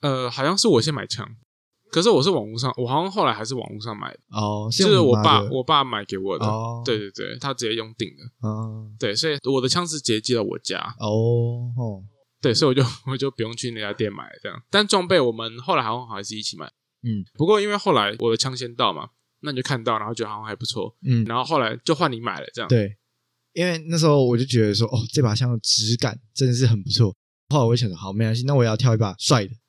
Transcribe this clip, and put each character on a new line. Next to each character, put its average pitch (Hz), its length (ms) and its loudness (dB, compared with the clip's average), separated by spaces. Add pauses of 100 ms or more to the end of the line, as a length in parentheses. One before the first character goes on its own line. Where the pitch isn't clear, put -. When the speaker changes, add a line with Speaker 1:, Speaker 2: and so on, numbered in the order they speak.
Speaker 1:
呃， 131 300 -2
好 131 140 -4
像 170 120 2
是 226 120 4
我 139 120 6
先 98 140 -2
买 101 120 -8
枪， 101 300 -10 (540)
可 160 100 0
是 190 80 4
我 165 140 6
是 170 80 2
网 131 160 0
络 113 120 -10
上， 127 200 -2
我 127 80 -2
好 135 160 0
像 190 100 -4
后 196 140 2
来 117 80 2
还 107 100 -8
是 123 100 -6
网 120 160 -8
络 107 80 -12
上 110 160 -10
买 101 160 -10
的。 - 100 -20 (100)
Speaker 2:
哦， 107 420 -2
Speaker 1:
就 190 160 4
是 214 100 6
我 131 140 6 (100)
爸， - 0 -
Speaker 2:
是 107 40 4
用 135 160 6
你 - 0 -
妈 - 0 -
的。 123 140 -4
Speaker 1:
我 131 60 -2
爸 143 220 2
买 113 220 -4
给 - 100 -6
我 95 220 -2
的。 110 80 0
Speaker 2:
哦。 113 360 -4
Speaker 1:
对， 117 140 0
对， 101 140 -6
对， 104 280 -10
他 139 140 -6
直 123 160 -4
接 110 60 -2
用 110 240 -8
订 104 180 -4
的。 110 320 -10
Speaker 2:
哦。 110 500 -8
Speaker 1:
对， 110 160 -2
所 151 160 0
以 147 140 -2
我 135 160 0
的 127 80 0
枪 175 180 0
是 156 120 -6
直 123 160 0
接 107 40 0
寄 123 160 -2
到 117 80 2
我 101 180 -4
家。 92 180 -6 (200)
Speaker 2:
哦， 117 760 0
哦。 110 260 -6 (380)
Speaker 1:
对， 127 140 2
所 151 120 2
以 - 20 6
我 127 60 4
就， 139 80 4 (100)
<laughs> - 180 -18
我 127 40 -4
就 135 160 -4
不 117 120 -8
用 113 120 -6
去 120 180 -8
那 113 80 -10
家 104 120 -6
店 104 180 -2
买 82 140 -14 (180)
这 - 60 -10
样。 - 220 -14
但 208 160 2
装 196 200 0
备 180 140 4
我 123 100 4
们 113 280 -6
后 147 180 -2
来 135 60 0
好 113 160 -2
像 123 100 -12
还 101 160 -10
是 110 100 -10
一 107 60 -8
起 - 160 -8
买。 78 160 -14 (300)
Speaker 2:
嗯。 107 220 -4 (100)
Speaker 1:
不 156 120 0
过 208 140 4
因 202 80 -2
为 208 80 -2
后 202 160 0
来 104 260 2
我 117 120 2
的 113 60 2
枪 131 200 -2
先 120 180 -10
到 117 180 0
嘛， 78 160 -10 (320)
那 147 120 -8
你 131 40 -4
就 127 60 -4
看 123 200 -2
到， 113 160 0
然 107 80 -6
后 113 80 -6
觉 113 100 -4
得 107 60 -10
好 107 60 -8
像 110 80 -10
还 110 100 -8
不 110 100 -12
错， 104 320 -6 (100)
Speaker 2:
嗯。 117 180 4
Speaker 1:
然 113 120 -4
后 127 80 -2
后 151 140 0
来 117 260 0
就 165 100 2
换 151 160 0
你 113 100 -6
买 98 200 -6
了 67 120 -10
这 - 80 -10
样。 101 80 -6
Speaker 2:
对， 104 280 2 (560)
因 170 140 0
为 170 120 -2 (100)
那 165 80 0
时 160 100 4
候 143 180 6
我 123 120 4
就 120 80 2
觉 120 220 4
得 104 80 2
说， 110 120 2
哦， 110 260 -2
这 151 100 2
把 110 120 2
枪 123 180 0
的 117 80 -2
质 113 360 0
感 117 220 -2 (160)
真 - 140 2
的 123 60 2
是 127 120 4
很 110 160 4
不 90 80 -8
错。 104 240 4 (360)
后 143 100 4
来 123 60 4
我 117 80 4
就 117 60 2
想 117 80 0
说， 90 80 -6
好， 95 160 -10
没 107 120 0
关 110 100 0
系， 120 100 -4
那 139 100 0
我 131 80 6
也 117 40 4
要 110 100 2
挑 120 180 4
一 - 20 0
把 104 220 0
帅 120 280 2
的。 95 60 -12 (160)